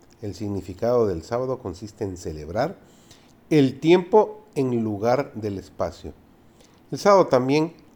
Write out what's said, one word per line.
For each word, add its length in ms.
El 120
significado 760
del 160
sábado 360
consiste 460
en 100
celebrar 640
el 320
tiempo 640
en 260
lugar 520
del 240
espacio. 560
El 80
sábado 300
también 460